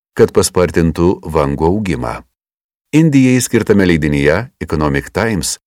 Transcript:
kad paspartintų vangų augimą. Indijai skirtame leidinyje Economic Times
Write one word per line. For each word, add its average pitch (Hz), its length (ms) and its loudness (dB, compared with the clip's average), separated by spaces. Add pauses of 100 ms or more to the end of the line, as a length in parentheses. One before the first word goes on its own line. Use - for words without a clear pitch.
(120)
kad - 240 2
paspartintų 87 880 0
vangų 76 460 -2
augimą. 78 500 -4 (720)
Indijai 139 480 4
skirtame 104 480 0
leidinyje 78 600 0 (100)
Economic 73 500 -4
Times 104 460 -4 (100)